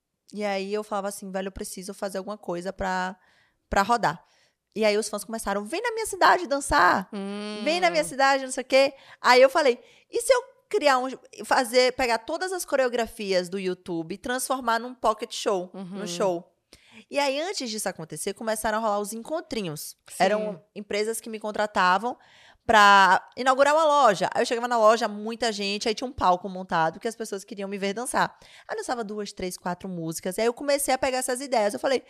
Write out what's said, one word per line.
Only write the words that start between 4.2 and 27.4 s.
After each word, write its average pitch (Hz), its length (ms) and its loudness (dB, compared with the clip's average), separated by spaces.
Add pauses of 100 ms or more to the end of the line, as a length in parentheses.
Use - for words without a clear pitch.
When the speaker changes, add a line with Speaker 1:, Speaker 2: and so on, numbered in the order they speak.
Speaker 1:
E 214 100 0
aí 208 140 4
os - 100 -2
fãs 208 160 -2
começaram, 208 400 -4
"Vem 320 160 -6
na 466 120 -4
minha 440 140 -6
cidade 370 400 4
dançar. 285 680 2
Speaker 2:
Hum. 208 500 -10
Speaker 1:
Vem 320 180 0
na 349 100 2
minha 311 140 0
cidade, 269 400 2
não 262 80 -10
sei 254 100 -6
o - 40 -10
quê." 269 260 4 (280)
Aí 247 200 6
eu 269 80 10
falei, 302 300 2 (320)
"E 480 100 -4
se 523 120 4
eu 494 100 2 (260)
criar 285 300 2
um, 254 100 -4 (360)
fazer, 254 480 2
pegar 233 260 0
todas 359 340 -6
as 359 120 -6
coreografias 226 840 -2
do 196 120 -8
YouTube 180 540 -6
e 196 40 -12
transformar 247 640 -2
num 247 140 -10
pocket 226 380 -4
show, 185 400 -4
Speaker 2:
Uhum. 190 120 -12
Speaker 1:
num 190 220 -10
show?" 175 440 -4 (600)
E 277 80 -6
aí, 285 220 -2
antes 302 300 -6
disso 214 180 -6
acontecer, 180 460 -10
começaram 220 440 -4
a - 20 -8
rolar 208 180 -2
os 208 140 -8
encontrinhos. 220 840 -10 (120)
Speaker 2:
Sim. - 160 -18
Speaker 1:
Eram 208 360 -2 (140)
empresas 214 460 -6
que - 80 -14
me 220 100 -10
contratavam 208 800 0 (500)
pra 202 560 8 (140)
inaugurar 269 380 4
uma 320 100 4
loja. 277 480 4
Aí - 80 0
eu 240 60 2
chegava 240 200 -4
na 240 120 0
loja, 220 280 6
muita 220 460 -4
gente, 202 340 -4
aí 220 80 0
tinha 254 140 -8
um - 40 -14
palco 185 360 2
montado 185 500 -2
que - 80 -8
as 226 80 -6
pessoas 208 300 -10